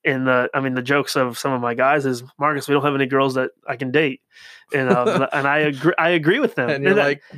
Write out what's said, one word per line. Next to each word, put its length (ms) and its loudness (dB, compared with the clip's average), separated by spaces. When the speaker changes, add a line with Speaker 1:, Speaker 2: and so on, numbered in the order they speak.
Speaker 1:
and 220 0
the, 280 2
I 60 0
mean, 140 -2
the 80 -4
jokes 340 0
of 220 -2
some 140 -4
of 80 -2
my 140 -2
guys 320 2
is, 160 -2
"Marcus, 300 -2
we 60 2
don't 100 2
have 100 0
any 120 0
girls 280 0
that 160 -2
I 100 -6
can 140 -6
date." 300 0
And, 160 0
um, 380 2
Speaker 2:
<laughs> 40 -6
Speaker 1:
and 160 0
I 120 2
agree, 380 0
I 120 2
agree 280 2
with 160 -2
them. 160 -2
Speaker 2:
And 140 -2
you're 80 4
Speaker 1:
And 80 4
I 60 2
Speaker 2:
like, 160 -2